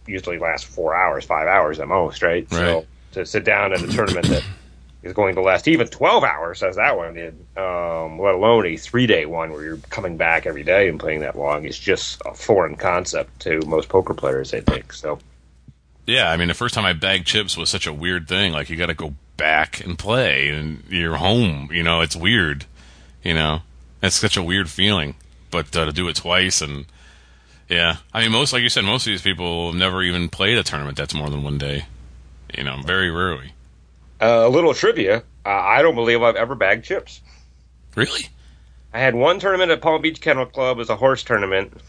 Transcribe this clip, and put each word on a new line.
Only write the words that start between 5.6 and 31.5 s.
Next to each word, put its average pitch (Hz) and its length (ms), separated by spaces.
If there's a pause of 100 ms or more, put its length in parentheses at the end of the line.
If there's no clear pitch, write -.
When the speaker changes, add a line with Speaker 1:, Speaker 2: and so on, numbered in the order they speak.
Speaker 1:
even 160 200
twelve 180 360
hours, 85 380
as 92 140
that 113 200
one 82 180
did, 82 200 (220)
um, 85 640
let 98 160
alone 110 320
a 85 100
three-day 110 500
one 82 260
where 76 120
you're 80 120 (140)
coming 90 260
back 82 300
every 73 160
day 92 260
and 76 100
playing 78 220
that 73 180
long, 73 260
is 71 140
just - 460
a - 100
foreign 87 420
concept 87 640
to 80 260
most 78 220
poker - 260
players, 67 400
I 58 60
think. - 320
So. 73 260 (880)
Speaker 2:
Yeah, 110 240
I 82 60
mean, 85 120
the 85 60
first 120 200
time 107 100
I 92 100
bagged 92 320
chips 107 300
was 82 120
such - 180
a 80 60
weird 85 360
thing. 92 240
Like, 78 180
you 82 60
gotta 85 180
go 76 200 (220)
back 78 480
and 87 140
play, 95 500
and 76 400
you're 82 280
home. 85 560
You 85 120
know, 82 160
it's 82 160
weird. 85 480 (580)
You 82 120
know, 78 280 (400)
it's 95 140
such - 200
a 98 60
weird 90 280
feeling. 95 440 (380)
But, 85 240
uh, 80 100
to 78 60
do 87 160
it 80 80
twice, 90 440
and, 71 260 (800)
yeah. 85 280 (160)
I 113 100
mean, 113 100
most, 131 200
like 123 100
you 120 60
said, 110 160
most 113 220
of 113 60
these 90 100
people 85 480
have 85 80
never 92 240
even 87 260
played 107 300
a 95 40
tournament 71 340
that's 71 180
more 73 160
than 71 120
one 71 160